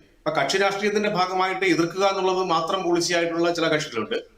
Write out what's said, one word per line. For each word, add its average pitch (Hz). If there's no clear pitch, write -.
അപ്പൊ 151
കക്ഷി 160
രാഷ്ട്രീയത്തിന്റെ 202
ഭാഗമായിട്ട് 185
എതിർക്കുക 170
എന്നുള്ളത് 185
മാത്രം 170
പോളിസി 170
ആയിട്ടുള്ള 170
ചില 165
കക്ഷികളുണ്ട്. 123